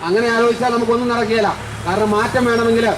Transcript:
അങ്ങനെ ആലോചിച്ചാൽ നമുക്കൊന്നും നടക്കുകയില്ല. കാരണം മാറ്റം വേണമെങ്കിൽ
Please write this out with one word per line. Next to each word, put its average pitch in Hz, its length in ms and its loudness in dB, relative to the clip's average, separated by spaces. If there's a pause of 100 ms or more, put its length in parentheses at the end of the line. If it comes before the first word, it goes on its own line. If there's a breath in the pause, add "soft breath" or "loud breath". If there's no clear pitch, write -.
അങ്ങനെ 220 280 2
ആലോചിച്ചാൽ 240 400 2
നമുക്കൊന്നും 233 380 0
നടക്കുകയില്ല. 226 360 0 (380)
കാരണം 202 300 0
മാറ്റം 247 320 0
വേണമെങ്കിൽ 233 360 2 (120)